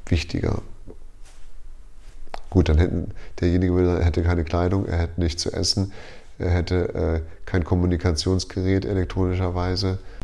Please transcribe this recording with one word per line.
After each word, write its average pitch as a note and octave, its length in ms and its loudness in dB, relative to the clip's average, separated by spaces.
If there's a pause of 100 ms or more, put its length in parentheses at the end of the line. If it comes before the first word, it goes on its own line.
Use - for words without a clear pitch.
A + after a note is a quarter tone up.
wichtiger. - 560 0 (1900)
Gut, F2+ 220 4
dann D#2 80 6
hätten, F2+ 320 2 (300)
derjenige F2+ 340 4
würde, F2 300 4
hätte E2+ 180 4
keine E2+ 220 2
Kleidung, F2+ 420 2
er E2 120 0
hätte E2 220 -2
nichts E2 220 0
zu - 100 -2
essen, F#2+ 400 0 (460)
er F2+ 120 0
hätte, F2+ 440 2
äh, E2 260 0 (240)
kein F#2 200 0
Kommunikationsgerät F#2 1200 2
elektronischerweise. F#2 1160 0 (240)